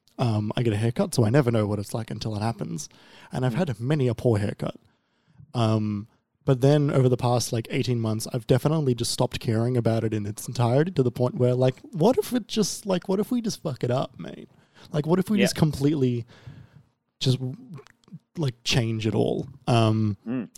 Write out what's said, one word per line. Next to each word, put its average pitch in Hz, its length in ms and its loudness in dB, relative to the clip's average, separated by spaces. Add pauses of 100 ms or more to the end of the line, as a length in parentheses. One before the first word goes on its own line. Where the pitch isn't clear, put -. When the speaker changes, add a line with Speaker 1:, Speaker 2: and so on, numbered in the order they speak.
(180)
Speaker 1:
um, 110 380 0
I 123 60 0
get 113 120 0
a - 20 0
haircut, 117 380 -2
so 120 100 4
I 104 60 2
never 123 200 2
know 110 160 2
what 101 120 -2
it's - 160 -8
like 110 160 -8
until 110 260 -8
it 101 60 -4
happens. 131 480 -6 (420)
And 127 140 -2
I've 123 80 -2
Speaker 2:
Mm. 185 140 -2
Speaker 1:
had 107 120 -8
many 131 280 0
a 113 60 0
poor 117 240 2
haircut. - 380 -6 (800)
Um, 110 540 0 (360)
but 135 160 2
then 143 300 4
over 131 180 4
the 123 80 4
past, 120 360 0
like, 113 180 -2
eighteen 123 300 -2
months, 110 320 -2
I've 120 140 -6
definitely 143 480 2
just 117 180 -4
stopped - 280 -2
caring 117 360 0
about 113 280 0
it 110 80 -4
in 107 140 -4
its - 220 -10
entirety 123 440 2
to 143 100 2
the 123 100 0
point 123 240 -2
where, 123 180 2
like, 127 220 2 (160)
what 214 260 2
if 415 140 -4
it 240 160 -4
just, - 380 -4
like, 185 220 -2
what 190 120 0
if 208 100 -6
we 247 100 -2
just 214 220 -6
fuck 143 220 -6
it 120 60 0
up, - 280 -4
mate? - 300 -14 (440)
Like, 151 140 -2
what 185 120 2
if 180 120 -2
we 208 80 2
Speaker 2:
Yeah. - 60 4
Speaker 1:
just - 120 0
completely 139 680 2 (960)
just, 127 180 2 (1000)
like, 143 180 -2 (100)
change 113 420 0
it 107 80 0
all? - 320 4 (220)
Um, 110 480 4 (100)
Speaker 2:
Mm. 120 320 -6